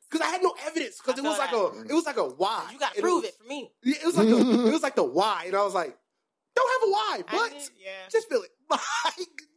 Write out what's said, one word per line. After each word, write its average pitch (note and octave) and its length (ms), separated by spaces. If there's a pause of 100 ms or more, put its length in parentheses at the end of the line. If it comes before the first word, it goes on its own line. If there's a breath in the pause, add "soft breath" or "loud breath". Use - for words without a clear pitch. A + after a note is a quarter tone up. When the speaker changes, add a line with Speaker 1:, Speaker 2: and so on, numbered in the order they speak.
Speaker 1:
'cause D#4+ 120
I D4+ 60
had F4+ 160
no F4 100 (140)
evidence, D#4 340
'cause B3+ 140
Speaker 2:
I - 20
Speaker 1:
it C4+ 60
was D4+ 140
Speaker 2:
feel - 20
Speaker 1:
like C4 120
Speaker 2:
that. G#3 360
Speaker 1:
a, - 40
it - 40
was D#4+ 100
like C#4+ 120
a F#3 80
why. D#3+ 460
Speaker 2:
You B3 80
gotta - 160
Speaker 1:
And G4+ 40
it - 20
Speaker 2:
prove F4+ 220
Speaker 1:
was, - 80
Speaker 2:
it - 60
for G#3+ 80
me. C4+ 260 (120)
Speaker 1:
yeah, C4 180
it D#4 40
was - 120
like G#3 100
a, A3+ 100
Speaker 3:
<laughs> A#3+ 320
Speaker 1:
it - 20
was D#4 120
like C4+ 120
the F#3+ 80
why, E3+ 440
and F#3 80
I G3+ 80
was G3 100
like, E3 240 (580)
"Don't B4+ 140 (120)
have A4+ 80
a - 20
why, G4 360
Speaker 2:
I - 40
Speaker 1:
but A4 260
Speaker 2:
didn't, C#4+ 140 (120)
yeah. F#4 280
Speaker 1:
just A4 180
feel A#3 140
it." - 80 (180)
<laughs> - 0
Like, - 580 (300)